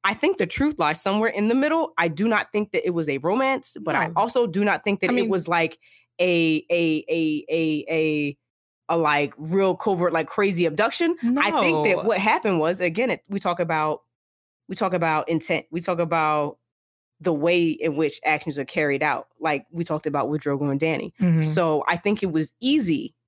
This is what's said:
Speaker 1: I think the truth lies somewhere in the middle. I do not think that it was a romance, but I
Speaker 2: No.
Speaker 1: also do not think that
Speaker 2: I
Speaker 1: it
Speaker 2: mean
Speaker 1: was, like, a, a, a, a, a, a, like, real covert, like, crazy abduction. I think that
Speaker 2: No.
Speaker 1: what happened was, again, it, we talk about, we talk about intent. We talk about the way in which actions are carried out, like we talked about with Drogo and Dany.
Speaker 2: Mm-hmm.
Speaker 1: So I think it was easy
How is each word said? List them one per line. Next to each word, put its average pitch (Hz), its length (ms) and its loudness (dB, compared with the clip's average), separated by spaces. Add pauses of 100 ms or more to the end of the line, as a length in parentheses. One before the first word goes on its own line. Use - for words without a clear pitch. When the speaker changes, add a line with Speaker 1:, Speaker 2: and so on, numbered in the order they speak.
Speaker 1:
I 202 100 0
think 381 240 0
the 185 80 0
truth 294 320 -2
lies 156 240 0
somewhere 214 280 2
in 208 180 0
the 233 60 2
middle. 302 440 0
I 170 100 0
do 170 200 0
not 214 240 0
think 208 200 -2
that 180 140 -2
it 180 40 0
was 165 180 -2
a 135 100 -2
romance, 262 640 -2
but 156 120 -2
I 135 140 0
Speaker 2:
No. 170 80 -10
Speaker 1:
also 233 300 2
do 190 180 -2
not 190 200 0
think 202 160 -2
that - 100 0
Speaker 2:
I - 20 0
Speaker 1:
it 247 40 2
Speaker 2:
mean 240 120 0
Speaker 1:
was, 180 200 0
like, 165 300 0 (420)
a, 170 500 2
a, 165 400 0
a, 156 400 0
a, 156 400 0
a, 151 480 0 (520)
a, 170 60 2
like, 147 400 0
real 185 400 0
covert, 180 380 0
like, 160 140 0
crazy 196 380 2
abduction. 240 500 0 (220)
I 294 120 2 (100)
think 330 260 2
that 185 100 4
Speaker 2:
No. 160 80 -4
Speaker 1:
what 202 140 2
happened 214 400 2
was, 170 220 0
again, 180 300 0
it, 165 180 -4
we 196 120 -4
talk 175 200 -2
about, 156 420 -2 (680)
we 180 80 -8
talk 185 180 0
about 160 340 0
intent. 165 420 -2
We 170 100 -6
talk 170 180 -2
about 156 600 0 (600)
the 170 120 0
way 170 380 2
in 156 260 -2
which 151 300 -2
actions 151 320 -2
are 139 60 -4
carried 143 380 0
out, 147 260 -2 (120)
like 151 300 -2
we 170 140 -4
talked - 220 -4
about 143 220 -2
with 151 140 -4
Drogo 143 280 -2
and 139 100 -2
Dany. 160 400 -2
Speaker 2:
Mm-hmm. 170 220 4
Speaker 1:
So 156 440 2
I 170 100 0
think 202 260 -2
it 185 100 -2
was 156 280 -2
easy 208 540 0 (140)